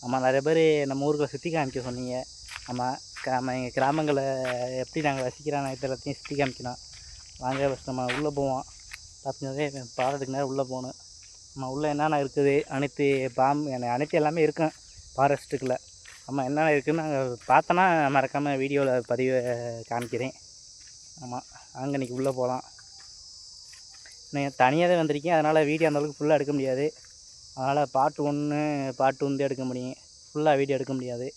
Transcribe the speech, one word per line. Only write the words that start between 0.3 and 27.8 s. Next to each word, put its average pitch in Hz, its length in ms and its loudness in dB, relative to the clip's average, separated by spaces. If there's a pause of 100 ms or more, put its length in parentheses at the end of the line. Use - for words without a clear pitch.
பேர் 160 140 4 (300)
நம்ம 139 180 -2
ஊருக்குள்ள 147 260 0
சுத்தி 151 180 -6
காமிக்க 135 320 -2
சொன்னீங்க. 127 320 -6 (540)
ஆமா, 123 180 -2 (340)
க-, 127 140 -2
நம்ம 127 220 -2
எங்க 123 180 -6
கிராமங்களை 143 500 2 (560)
எப்படி 156 240 -6
நாங்க 135 220 0
வசிக்கிறோம், 139 480 -4
இது 131 120 -6
எல்லாத்தையும் 131 320 -6
சுத்தி - 200 -8
காமிக்கணும். 127 420 -4 (640)
வாங்க, 135 260 0
ஃபஸ்ட் 131 220 -8
நம்ம 127 240 -4
உள்ள 151 120 -2 (120)
போவோம். 135 260 -2 (560)
பார்த்துக்கவே 135 640 -6 (140)
பாலத்துக்கு 135 360 -2
நேரா 139 160 -2
உள்ள 135 120 -2 (100)
போகணும். 127 240 -10 (560)
நம்ம 131 220 -8
உள்ள 151 180 -2
என்னென்ன 147 320 0
இருக்குது, 139 320 2 (180)
அனைத்து 143 320 0 (320)
பாம்பு, 143 380 2
அனை-, 120 180 -2
அனைத்து 151 260 2
எல்லாமே 151 280 4
இருக்கும் 156 260 0 (400)
ஃபாரஸ்ட்டுக்குள்ள. 135 600 2 (520)
ஆமா, 135 220 -2
என்னென்ன 156 260 2
இருக்குன்னு 156 280 0
நாங்க 135 460 -2
பார்த்தோன்னா, 175 380 6 (280)
மறக்காம 139 480 0
வீடியோல 135 380 2 (100)
பதிவு 131 240 2 (560)
காமிக்கிறேன். 123 460 -4 (840)
ஆமா, 123 160 -8 (340)
வாங்க, 135 240 -6
இன்னைக்கு 123 220 -4
உள்ள 135 200 0
போலாம். 127 240 -2 (1700)
நான் 139 260 -4
தனியா 143 280 6
தான் 175 120 4
வந்திருக்கேன், 147 340 0
அதனால 156 240 4 (100)
வீடியோ 160 200 2
அந்த 147 100 2
அளவுக்கு 147 200 -2
ஃபுல்லா 151 200 4
எடுக்க 143 160 0
முடியாது. 135 320 0 (720)
அதனால 139 220 0 (140)